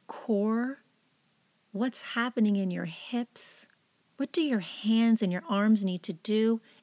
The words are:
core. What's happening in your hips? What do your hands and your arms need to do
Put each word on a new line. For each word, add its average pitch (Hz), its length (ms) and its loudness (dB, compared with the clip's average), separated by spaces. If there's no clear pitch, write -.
core. 226 680 -2
What's 233 320 -4
happening 233 540 0
in 190 160 0
your 175 140 -4
hips? - 840 -8
What - 160 -6
do 339 100 0
your 269 160 2
hands 226 640 2
and 185 80 2
your 180 180 -4
arms 208 360 4
need 180 180 -2
to - 100 -6
do 220 480 0